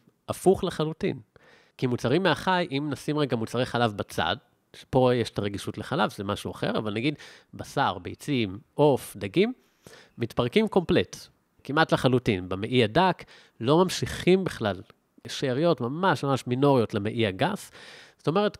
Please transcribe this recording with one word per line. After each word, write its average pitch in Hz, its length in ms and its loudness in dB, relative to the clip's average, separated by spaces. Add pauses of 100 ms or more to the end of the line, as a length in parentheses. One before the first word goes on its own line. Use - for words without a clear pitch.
(300)
הפוך - 340 2
לחלוטין. 165 560 -4 (580)
כי 131 100 0
מוצרים 123 360 2
מהחי, 180 480 2
אם 143 200 -2
נשים 147 260 -4
רגע 139 180 0
מוצרי 117 300 -2
חלב 117 280 0
בצד, 98 420 -4 (400)
שפה 127 400 2
יש 117 140 -2
את - 100 -8
הרגישות 101 380 -6
לחלב, 156 340 -2
זה 104 120 -10
משהו 98 280 -4
אחר, 208 260 -4
אבל 107 160 -4
נגיד 131 220 -2 (380)
בשר, 101 460 -4
ביצים, 98 600 -4 (140)
עוף, 143 440 2
דגים, 156 360 0 (640)
מתפרקים 123 500 0
קומפלט, 170 500 2 (460)
כמעט 156 300 2
לחלוטין, 117 560 2
במעי 113 340 2
הדק, 165 400 2 (360)
לא 147 240 4
ממשיכים 185 600 0
בכלל, 101 380 -4 (460)
שאריות 143 540 0
ממש 151 420 0
ממש 139 240 0
מינוריות 127 460 4
למעי 110 340 0
הגס. 113 440 -4 (460)
זאת - 100 -12
אומרת, 202 320 0